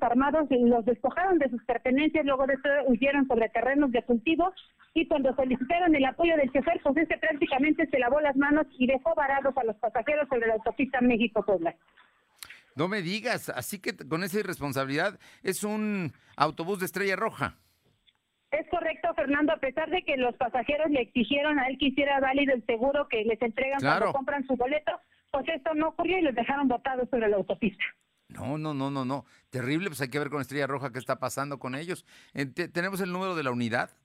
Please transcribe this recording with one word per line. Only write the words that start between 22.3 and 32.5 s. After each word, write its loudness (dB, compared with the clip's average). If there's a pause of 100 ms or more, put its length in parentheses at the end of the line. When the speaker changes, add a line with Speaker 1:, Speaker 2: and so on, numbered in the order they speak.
Speaker 1:
el -2
seguro 0
que 0
les 0
entregan -2
Speaker 2:
Claro. 2
Speaker 1:
cuando -2
compran -4
su 0
boleto, -2 (400)
pues -2
esto -4
no 0
ocurrió -2
y 2
los 2
dejaron 0
botados -2
sobre 2
la 4
autopista. -2 (460)
Speaker 2:
No, -6
no, -4
no, -2
no, -2
no. -4 (240)
Terrible, -2
pues -10
hay -2
que -2
ver -2
con -4
Estrella -4
Roja -6
qué -8
está -4
pasando -6
con -8
ellos. -8 (280)
Eh, -4
te-, -6